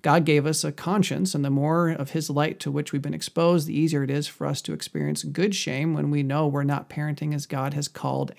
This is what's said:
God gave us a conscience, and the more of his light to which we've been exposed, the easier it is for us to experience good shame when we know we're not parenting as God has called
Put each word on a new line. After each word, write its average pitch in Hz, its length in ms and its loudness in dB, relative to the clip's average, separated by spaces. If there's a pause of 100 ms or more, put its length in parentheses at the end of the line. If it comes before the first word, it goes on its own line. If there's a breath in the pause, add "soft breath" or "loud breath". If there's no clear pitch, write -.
God 151 240 4
gave 147 220 4
us 156 160 0
a 147 80 -2
conscience, 180 640 0
and 143 100 0
the 139 60 0
more 160 380 2
of 139 220 -4
his 156 200 -4
light 147 300 0
to 143 100 -4
which 147 200 -4
we've 143 100 -2
been 147 120 -6
exposed, 165 540 2
the 156 100 -2
easier 151 260 2
it 135 60 -2
is 147 180 0
for - 200 -6
us 143 160 -2
to - 100 -4
experience - 500 -4
good 170 300 0
shame 156 400 -2
when 147 160 0
we 147 140 2
know 147 240 2
we're 143 160 0
not 143 260 0
parenting 151 460 -4
as 143 100 -4
God 143 300 -4
has 143 120 -4
called 135 500 -4